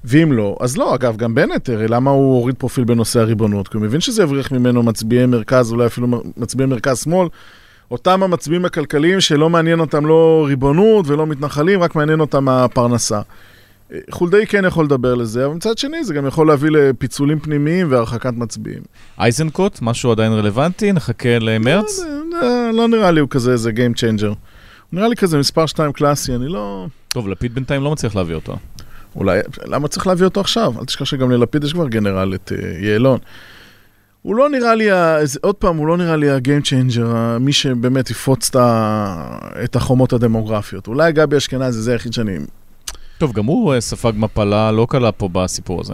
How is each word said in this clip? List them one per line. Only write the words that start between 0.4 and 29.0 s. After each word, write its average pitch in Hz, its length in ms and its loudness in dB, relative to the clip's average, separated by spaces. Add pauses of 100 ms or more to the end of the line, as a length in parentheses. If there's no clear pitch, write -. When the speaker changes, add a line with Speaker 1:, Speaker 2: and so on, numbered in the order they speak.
Speaker 1:
אז 127 180 -2
לא. 262 180 0
אגב, 117 220 -2
גם 117 180 -2
בנט, 220 340 0
הרי 110 180 -2
למה 123 240 2
הוא 135 220 4
הוריד 123 220 2
פרופיל 127 280 -4
בנושא 117 360 2
הריבונות? 107 480 0
כי - 100 -6
הוא 107 80 -2
מבין 127 160 -2
שזה 220 220 0
יבריח 139 280 -2
ממנו 123 320 2
מצביעי 117 420 2
מרכז, 120 460 2
אולי 120 140 2
אפילו 120 220 -2
מ-, 120 140 -2 (160)
מצביעי 127 300 -2
מרכז 131 360 -2
שמאל. 175 240 0 (640)
אותם 185 320 2
המצביעים 180 420 -2
הכלכליים 165 560 0
שלא 156 280 2
מעניין 165 300 2
אותם 151 260 0
לא 160 420 6
ריבונות 151 600 4
ולא 151 200 0
מתנחלים, 151 560 0
רק 165 120 -2
מעניין 156 240 2
אותם 139 300 2
הפרנסה. 120 720 2 (920)
חולדאי 190 360 2
כן 202 180 0
יכול 165 200 2
לדבר 127 300 2
לזה, 120 300 -2
אבל 143 80 -2
מצד 220 240 -4
שני 311 260 -6
זה 196 100 -6
גם 139 140 -2
יכול 156 200 2
להביא 151 220 4
לפיצולים 143 680 2
פנימיים 151 520 0
והרחקת 117 420 -2
מצביעים. 113 480 -8 (400)
Speaker 2:
איזנקוט, 151 600 0
משהו 123 300 -2
עדיין 110 220 2
רלוונטי? 131 580 0
נחכה 120 480 0
למרץ? 139 600 0
Speaker 1:
לא, 330 420 -6
לא, 240 320 0
לא 226 140 2
נראה 214 240 4
לי 160 80 4
הוא 139 100 0
כזה 127 220 0
איזה 117 180 0
game 120 300 0
changer. 110 280 0
הוא 104 80 -4 (580)
נראה 196 140 0
לי 240 80 0
כזה 165 220 0
מספר 156 280 0
שתיים 147 260 -2
קלאסי, 143 440 0
אני 127 120 -4
לא 196 400 -8 (240)
Speaker 2:
טוב, 117 160 -4
לפיד 113 280 -6
בינתיים 135 280 -4
לא 143 80 -2
מצליח 120 240 -4
להביא 82 200 -2
אותו. - 200 -8 (600)